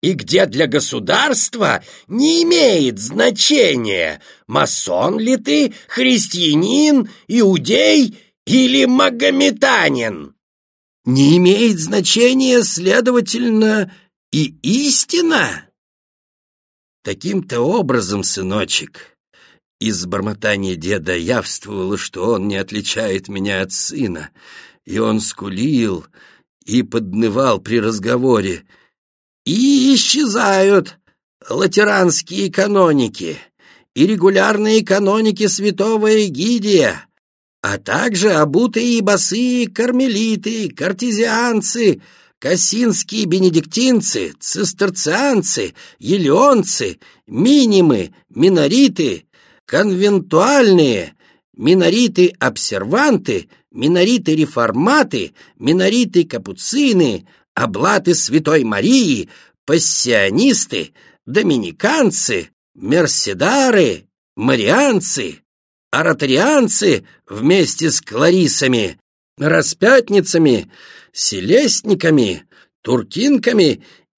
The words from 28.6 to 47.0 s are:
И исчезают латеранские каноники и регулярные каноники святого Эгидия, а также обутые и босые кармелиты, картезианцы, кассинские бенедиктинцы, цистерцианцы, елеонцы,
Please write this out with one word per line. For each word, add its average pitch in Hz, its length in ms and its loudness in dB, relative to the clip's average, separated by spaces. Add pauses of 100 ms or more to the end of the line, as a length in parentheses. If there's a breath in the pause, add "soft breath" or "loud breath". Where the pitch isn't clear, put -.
И 262 480 2
исчезают 202 1040 2 (500)
латеранские 190 1040 0
каноники 151 840 0 (560 soft breath)
и 147 140 2
регулярные 208 760 2
каноники 208 600 0
святого 208 800 0
Эгидия, 180 800 0 (560)
а 101 160 -6
также 196 560 -2
обутые 220 640 0
и 226 40 0
босые 226 680 0
кармелиты, 226 1000 -2
картезианцы, 220 1300 -2 (380 soft breath)
кассинские 208 840 -2
бенедиктинцы, 185 1120 0
цистерцианцы, 190 1400 -2 (240 loud breath)
елеонцы, 165 1000 0 (280 soft breath)